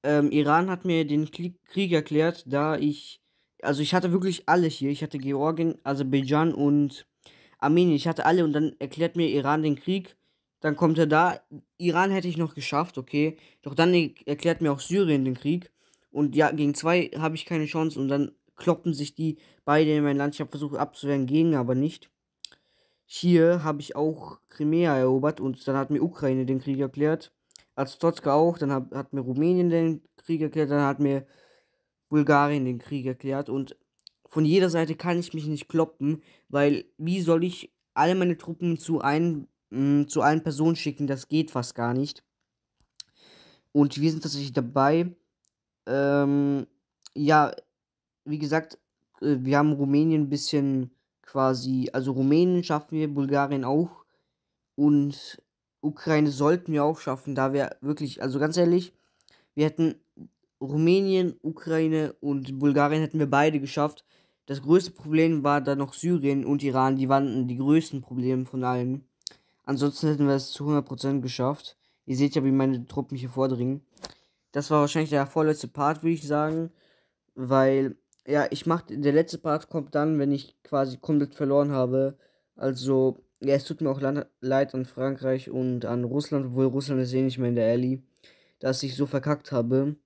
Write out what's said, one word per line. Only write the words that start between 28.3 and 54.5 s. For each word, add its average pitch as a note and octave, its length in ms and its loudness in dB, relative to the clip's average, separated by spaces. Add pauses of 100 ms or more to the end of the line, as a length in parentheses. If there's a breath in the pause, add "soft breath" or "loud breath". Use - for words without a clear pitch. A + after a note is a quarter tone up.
auch, E3+ 240 4
dann C#3 140 -2
hab, C3 220 -4
hat C3+ 200 -8
mir C#3 80 -4
Rumänien E3 480 2
den E3 320 0 (160)
Krieg E3 240 -4
erklärt, D3+ 300 -2
dann C#3+ 140 2
hat C#3 140 0
mir C#3 260 0 (840 soft breath)
Bulgarien C#3+ 560 4
den B2 140 -4
Krieg C3+ 260 -8
erklärt. C3+ 440 -6
Und C3 260 -6 (520)
von D#3 180 0
jeder F3+ 240 4
Seite D#3+ 260 -2
kann E3+ 240 -2
ich F3 140 -8
mich D3+ 140 -6
nicht D3 200 -6
kloppen, D#3 540 -2 (260 soft breath)
weil C#3+ 380 2 (120)
wie F3 240 -2
soll E3 220 2
ich - 300 -6 (200)
alle E3+ 220 2
meine F3+ 220 0
Truppen E3+ 400 -4
zu D#3+ 240 -2
ein, D3+ 460 0 (240)
mm, C#3+ 340 2
zu C#3+ 160 -2
allen D3+ 220 2
Personen D#3 320 0
schicken? C#3+ 320 -6
Das C3+ 200 -6
geht D#3 240 0
fast B2 240 -6
gar A#2+ 180 -2
nicht. C#3 300 -4 (1500 soft breath)
Und C#3+ 260 2
wir D#3 120 2
sind D#3 120 -6
tatsächlich C#3+ 300 -6
dabei. C#3 640 0 (720)
Ähm, C#3+ 800 2 (460)
ja, D3 380 4 (720)
wie D3 140 -6
gesagt, D#3 380 -4 (440)
äh, C#3+ 180 0
wir C3 180 2
haben D3+ 160 4
Rumänien D3 500 2
ein C#3 60 -2
bisschen C#3 640 -2 (300)
quasi, C3 720 -2
also C3+ 180 -2
Rumänien E3 520 2
schaffen D3+ 340 -4
wir, D3+ 160 -2
Bulgarien C#3 500 0
auch. D3 420 -2 (680)